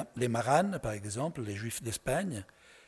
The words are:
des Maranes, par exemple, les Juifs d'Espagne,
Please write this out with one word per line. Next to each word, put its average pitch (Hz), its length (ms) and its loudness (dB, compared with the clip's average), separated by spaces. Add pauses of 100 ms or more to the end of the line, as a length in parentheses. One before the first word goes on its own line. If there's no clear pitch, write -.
(160)
des 123 120 2
Maranes, 139 540 4
par 110 100 -2
exemple, 107 500 -4
les 104 140 -4
Juifs 110 280 -4
d'Espagne, 131 600 -2 (440)